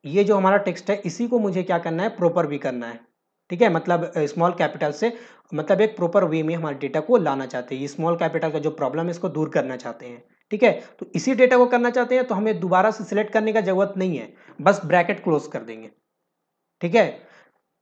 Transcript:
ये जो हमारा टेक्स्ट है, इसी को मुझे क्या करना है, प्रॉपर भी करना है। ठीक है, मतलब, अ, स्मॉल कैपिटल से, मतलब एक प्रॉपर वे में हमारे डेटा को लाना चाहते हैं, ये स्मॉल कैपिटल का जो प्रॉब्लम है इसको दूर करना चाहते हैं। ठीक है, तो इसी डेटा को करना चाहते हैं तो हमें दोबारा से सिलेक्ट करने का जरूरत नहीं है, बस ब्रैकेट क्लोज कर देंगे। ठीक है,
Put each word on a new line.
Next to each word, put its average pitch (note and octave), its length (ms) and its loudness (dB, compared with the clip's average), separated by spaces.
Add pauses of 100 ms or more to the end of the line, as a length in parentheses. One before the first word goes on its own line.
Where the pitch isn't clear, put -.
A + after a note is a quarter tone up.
ये F3+ 180 4
जो G#3 120 4
हमारा F#3+ 220 6
टेक्स्ट F#3 320 -4
है, G3 80 2
इसी A3+ 300 -4
को A#3+ 120 2
मुझे F#3 220 0
क्या F3+ 180 0
करना E3 220 -4
है, A3+ 140 -2
प्रॉपर E3+ 300 2
भी C#3+ 120 -4
करना B2 280 -6
है। A#2 140 -12 (500)
ठीक F3+ 120 2
है, A3+ 80 8
मतलब, E3+ 360 0
अ, D3+ 200 -2
स्मॉल E3+ 280 0
कैपिटल D#3 380 -2
से, A#3 240 -2 (360)
मतलब D#3 280 2
एक G#3+ 160 2
प्रॉपर F3+ 300 2
वे D#3+ 160 0
में D#3 120 -2
हमारे D#3+ 220 -6
डेटा C#3+ 260 -4
को B3 160 4
लाना C#3 280 -2
चाहते B2+ 280 -8
हैं, C3 80 -6
ये C#3+ 60 -6
स्मॉल D#3+ 280 -2
कैपिटल D#3+ 340 -2
का D#3 80 -2
जो D3+ 140 -4
प्रॉब्लम D3 320 -4
है F3 60 -4
इसको E3+ 200 -4
दूर D#3 200 -2
करना C3 260 -2
चाहते A#2+ 300 -12
हैं। A#2+ 160 -18 (300)
ठीक G#3+ 100 -2
है, A3 100 2 (260)
तो F#3 160 -14
इसी B3 200 -2
डेटा B3+ 220 4
को B3 100 6
करना A#3+ 240 2
चाहते B3 240 0
हैं B3+ 120 2
तो A#3+ 80 -4
हमें G#3+ 260 -2
दोबारा F#3 300 2
से G#3+ 140 -6
सिलेक्ट G#3 280 -2
करने A3 200 0
का A3 100 2
जरूरत F#3+ 340 0
नहीं F#3 200 -2
है, A2+ 160 -10 (260)
बस F#3+ 260 4
ब्रैकेट F3 400 2
क्लोज D3+ 220 0
कर C3 160 -10
देंगे। A2 280 -14 (920)
ठीक F3 120 0
है, G3 320 2 (560)